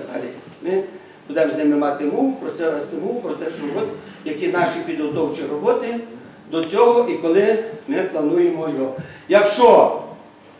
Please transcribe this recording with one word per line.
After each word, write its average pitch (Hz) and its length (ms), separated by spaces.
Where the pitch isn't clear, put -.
далі. - 160
Ми 190 220
будемо 147 240
з - 60
ними 147 180
мати 143 300
мову, 262 280
про - 180
це 165 180
вести 170 280
мову, 220 240
про 160 120
те, 156 180
що - 120
от 220 100
які 156 220
наші 175 380
підготовчі 151 560
роботи 233 480
до 160 120
цього 233 460
і 165 80
коли 208 460
ми 185 160
плануємо 165 680
його. 131 260
Якщо 202 720